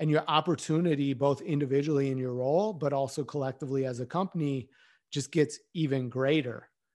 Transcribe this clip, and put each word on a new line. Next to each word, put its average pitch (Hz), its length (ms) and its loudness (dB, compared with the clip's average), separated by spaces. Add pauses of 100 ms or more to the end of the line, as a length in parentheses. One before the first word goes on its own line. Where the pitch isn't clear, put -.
and 156 100 0
your 151 160 4
opportunity, 156 880 2
both 139 280 0
individually 143 680 0
in 131 80 -2
your 127 160 -4
role, 156 380 0
but 143 200 -2
also 139 300 -2
collectively 135 640 -4
as 123 140 -6
a 127 60 -4
company, 151 640 -2 (420)
just - 220 -6
gets 147 260 2 (160)
even 135 340 0
greater. 131 600 0 (260)